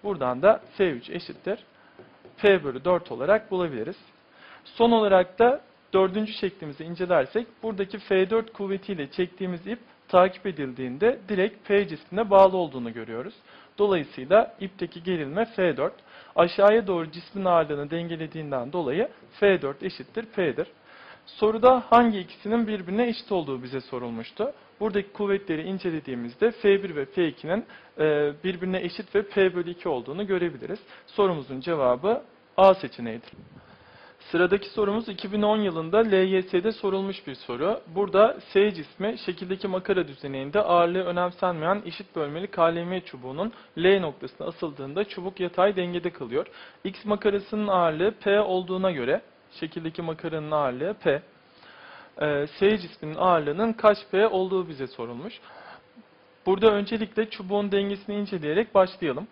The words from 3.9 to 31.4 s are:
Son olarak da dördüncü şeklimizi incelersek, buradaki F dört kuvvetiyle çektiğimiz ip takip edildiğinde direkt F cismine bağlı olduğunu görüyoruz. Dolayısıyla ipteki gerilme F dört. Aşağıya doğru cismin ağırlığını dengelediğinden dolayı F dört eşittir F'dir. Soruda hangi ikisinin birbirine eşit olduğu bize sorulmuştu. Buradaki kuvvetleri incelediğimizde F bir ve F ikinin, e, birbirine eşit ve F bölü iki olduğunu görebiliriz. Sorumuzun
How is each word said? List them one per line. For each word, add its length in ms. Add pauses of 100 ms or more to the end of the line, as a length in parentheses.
Son 260
olarak 480
da 220 (340)
dördüncü 380
şeklimizi 520
incelersek, 640 (160)
buradaki 360
F 320
dört 220
kuvvetiyle 580
çektiğimiz 560
ip 120 (300)
takip 380
edildiğinde 720 (100)
direkt 400
F 200
cismine 420
bağlı 260
olduğunu 360
görüyoruz. 420 (440)
Dolayısıyla 840
ipteki 420
gerilme 420
F 320
dört. 180 (420)
Aşağıya 500
doğru 240
cismin 340
ağırlığını 460
dengelediğinden 840
dolayı 360 (240)
F 300
dört 200
eşittir 440
F'dir. 400 (600)
Soruda 640
hangi 280
ikisinin 480
birbirine 420
eşit 240
olduğu 300
bize 180
sorulmuştu. 720 (280)
Buradaki 320
kuvvetleri 500
incelediğimizde 880
F 320
bir 140
ve 80
F 240
ikinin, 360 (340)
e, 340 (120)
birbirine 380
eşit 320
ve 80
F 320
bölü 160
iki 180
olduğunu 380
görebiliriz. 540 (260)
Sorumuzun 540